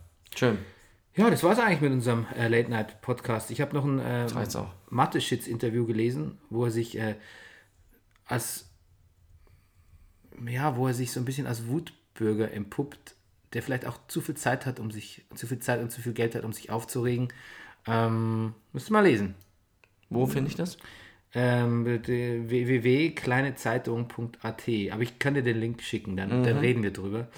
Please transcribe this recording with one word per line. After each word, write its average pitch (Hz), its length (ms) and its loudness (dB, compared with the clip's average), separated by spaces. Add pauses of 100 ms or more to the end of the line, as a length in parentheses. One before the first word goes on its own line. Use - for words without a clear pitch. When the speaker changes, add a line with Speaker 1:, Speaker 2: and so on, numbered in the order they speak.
(360)
Speaker 1:
Schön. 113 240 2 (560)
Speaker 2:
Ja, 220 160 6
das 147 120 2
war's 185 160 6
eigentlich 190 220 4
mit 147 100 4
unserem, 117 360 2 (100)
äh, 117 120 2
Late-Night-Podcast. 117 1000 0
Ich 117 100 -2
hab 143 120 -2
noch 143 100 0
ein, 139 160 2
ähm, 120 260 -2
Speaker 1:
Das 117 100 -4
reicht's 110 200 -2
auch. 107 140 -4 (200)
Speaker 2:
Mathe-Shits-Interview 120 1000 0
gelesen, 117 500 -2 (140)
wo 117 140 0
er 117 60 0
sich, 117 280 -2
äh, 110 160 -2 (1120)
als, - 440 -6 (1800)
ja, 131 280 0
wo 127 120 2
er 131 60 2
sich 123 180 -4
so - 80 -4
ein 127 60 -2
bisschen 131 220 -4
als 113 200 -4
Wutbürger 110 840 -2
entpuppt, - 640 -8 (380)
der 117 100 -4
vielleicht 127 240 -4
auch 120 100 -8 (100)
zu - 140 -4
viel 151 140 -6
Zeit 127 320 -2
hat, 127 120 -4
um 110 120 -6
sich, - 340 -14 (100)
zu - 120 -10
viel 123 120 -4
Zeit 120 220 0
und 120 100 -4
zu - 100 -14
viel 117 120 -4
Geld 117 220 0
hat, 110 80 -4
um 110 100 -6
sich - 160 -14
aufzuregen. 120 600 -2 (580)
Ähm, 113 640 2 (180)
müsst - 180 -8
ihr 214 40 0
mal 214 100 8
lesen. 101 300 6 (800)
Speaker 1:
Wo 120 120 4
finde 135 240 0
ich - 80 -6
das? 175 200 -4 (560)
Speaker 2:
Ähm, 120 720 2
die 120 440 -2
w 120 180 2
w 123 160 4
w 139 280 4
kleine 131 440 0
zeitung 120 540 -2
punkt - 340 -8
a 113 80 -4
t. 104 400 -2
Aber 104 120 -2
ich - 160 -6
kann 139 160 2
dir 139 60 0
den 120 160 2
Link 113 240 -4
schicken, 98 360 -4
dann, 101 240 0
Speaker 1:
Mhm. - 20 4
Speaker 2:
dann 120 140 4
reden 120 260 2
wir 101 80 0
drüber. 98 360 -6 (100)